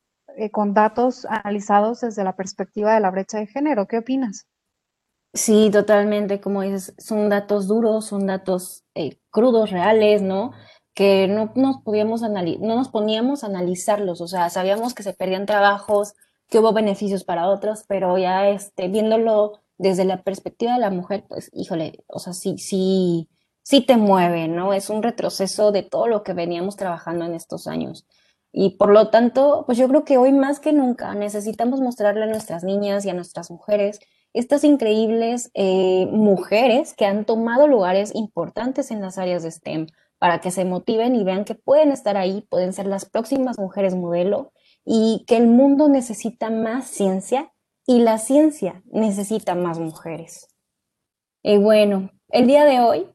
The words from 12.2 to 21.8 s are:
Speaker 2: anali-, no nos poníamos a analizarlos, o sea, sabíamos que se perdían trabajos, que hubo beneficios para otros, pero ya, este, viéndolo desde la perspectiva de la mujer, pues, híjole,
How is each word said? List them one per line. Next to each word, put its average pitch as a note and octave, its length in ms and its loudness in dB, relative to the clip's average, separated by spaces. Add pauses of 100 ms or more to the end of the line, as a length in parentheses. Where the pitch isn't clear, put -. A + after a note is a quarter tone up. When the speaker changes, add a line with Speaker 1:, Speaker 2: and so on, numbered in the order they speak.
Speaker 2:
anali-, F#3+ 340 -4
no A3 160 -2
nos C4 140 -2
poníamos A#3 560 -2
a - 20 -6
analizarlos, F3+ 760 -2
o E3+ 60 -10
sea, F3 240 -2
sabíamos G3+ 420 -2
que G#3 120 -14
se G3 80 -6
perdían F#3 340 -4
trabajos, G3+ 680 0 (340)
que A#3 100 2
hubo A3 140 4
beneficios G3 500 -2
para E3+ 260 -2
otros, G3+ 380 -2
pero F#3 320 0
ya, F#3 300 0
este, F#3+ 400 -4
viéndolo G#3+ 720 0 (180)
desde F#3+ 260 0
la F#3 200 -2
perspectiva G3 480 -6
de B3 80 0
la G#3 100 0
mujer, F#3+ 380 -6
pues, - 240 -14
híjole, - 560 -8